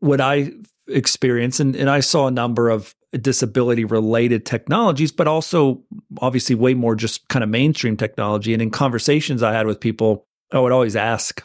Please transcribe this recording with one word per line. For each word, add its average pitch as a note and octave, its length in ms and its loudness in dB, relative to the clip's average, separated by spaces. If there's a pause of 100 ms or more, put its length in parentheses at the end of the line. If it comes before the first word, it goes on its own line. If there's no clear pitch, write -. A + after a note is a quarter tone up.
what C#3+ 200 2
I C#3+ 320 0 (340)
experienced, B2 720 0
and, C3+ 140 2
and C#3 140 0
I C#3 120 2
saw C#3 260 2
a B2+ 40 0
number A#2+ 380 0
of A2 260 -2 (180)
disability-related A#2 1300 0
technologies, D#3 640 0
but D#3+ 160 0
also D#3 560 0 (360)
obviously B2+ 360 0
way B2+ 200 2
more A#2 200 0
just A2 340 -6
kind B2+ 140 0
of G#2 80 -2
mainstream B2 460 0
technology. G#2 560 -2
And A2+ 100 0
in A2 80 -2
conversations C3+ 720 0
I A2 100 2
had A2 140 0
with G#2+ 140 -4
people, A2 460 0 (260)
I C3+ 80 2
would B2 120 2
always A#2 240 2
ask, A2 480 -4